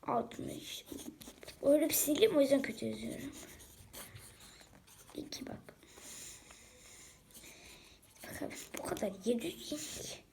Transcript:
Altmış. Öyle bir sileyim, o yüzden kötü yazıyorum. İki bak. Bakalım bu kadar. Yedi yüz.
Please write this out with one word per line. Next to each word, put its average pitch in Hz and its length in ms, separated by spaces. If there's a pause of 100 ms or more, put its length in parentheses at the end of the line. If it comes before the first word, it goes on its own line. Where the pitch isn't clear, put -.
Altmış. - 760 (760)
Öyle 294 260
bir 311 60
sileyim, 285 420
o 285 40
yüzden 269 220
kötü 226 240
yazıyorum. 226 460 (1800)
İki - 320
bak. - 100 (2750)
Bakalım - 260 (260)
bu - 40
kadar. - 300 (120)
Yedi 233 220
yüz. - 720 (140)